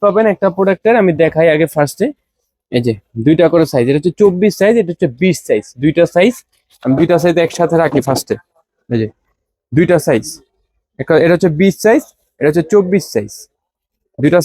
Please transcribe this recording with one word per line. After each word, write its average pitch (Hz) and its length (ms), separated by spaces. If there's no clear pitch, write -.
পাবেন 208 200
একটা 196 220
প্রোডাক্টের। 196 460
আমি 180 100
দেখাই 160 320
আগে 156 200
ফার্স্টে, 151 320
এই 123 100
যে 117 60
দুইটা 160 260
করে 165 200
সাইজ, 127 180
এটা 143 100
হচ্ছে 165 200
চব্বিশ 196 400
সাইজ, 208 200
এটা 175 120
হচ্ছে 165 160
বিশ 185 140
সাইজ, 107 180
দুইটা 160 220
সাইজ। 208 200
আমি 127 180
দুইটা 170 220
সাইজ 170 120
একসাথে 165 380
রাখি 147 240
ফার্স্টে, 127 280
এই 120 120
যে 107 60
দুইটা 170 200
সাইজ, 120 180
একটা, 135 120
এটা 170 120
হচ্ছে 175 140
বিশ 190 140
সাইজ, 240 180
এটা 139 120
হচ্ছে 160 220
চব্বিশ 196 400
সাইজ, 104 200
দুইটা 165 220